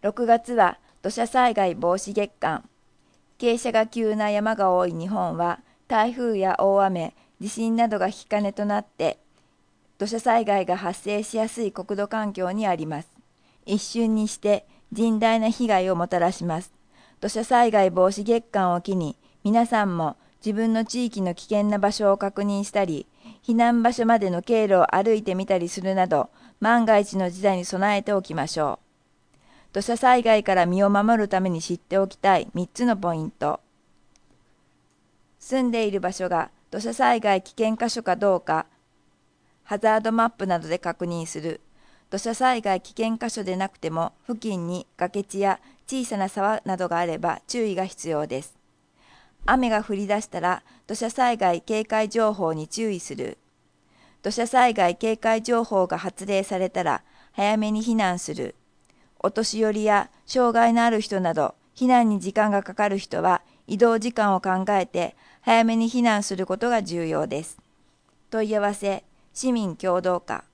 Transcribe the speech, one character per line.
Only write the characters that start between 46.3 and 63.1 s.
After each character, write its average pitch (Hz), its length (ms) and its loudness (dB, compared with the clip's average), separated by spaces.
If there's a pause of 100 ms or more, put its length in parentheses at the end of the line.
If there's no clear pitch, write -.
な 190 120 -4
ど 180 100 -4
が 170 120 -2
あ 175 60 0
れ 160 120 -4
ば 165 300 -4
注 240 180 -4
意 208 80 -2
が 185 120 -2
必 175 240 -12
要 151 180 -2
で 135 160 -6
す。 - 120 -20 (920)
雨 254 240 2
が 214 140 0
降 214 120 -6
り 202 100 -4
出 208 160 0
し - 60 -12
た 185 120 -8
ら、 180 240 -2 (220)
土 220 100 -8
砂 226 140 -4
災 240 280 0
害 175 240 2
警 220 220 -2
戒 220 260 -2
情 220 240 2
報 175 200 -2
に 156 140 -6
注 220 240 -4
意 180 80 -4
す - 160 -12
る。 - 220 -8 (840)
土 202 100 -4
砂 233 160 -2
災 254 260 4
害 180 220 2
警 220 220 -2
戒 226 240 0
情 233 220 0
報 190 240 0
が 165 100 -4
発 180 280 -8
令 196 180 0
さ 190 160 -4
れ 185 100 -2
た 185 140 -4
ら、 151 200 -2 (280)
早 208 260 0
め 214 140 -2
に 214 120 -2
避 226 120 0
難 185 240 0
す - 160 -10
る。 - 200 -8 (640)
お 202 120 0
年 220 280 -4
寄 214 120 2
り 214 140 -2
や 208 240 2 (160)
障 247 280 2
害 233 200 6
の 233 100 4
あ 233 60 4
る 220 120 0
人 202 200 -4
な 170 120 0
ど、 156 220 0 (200)
避 254 120 0
難 240 220 6
に 208 100 0
時 185 140 -6
間 214 180 2
が 196 120 2
か 185 100 -14
か 208 160 0
る 196 80 -2
人 175 260 -6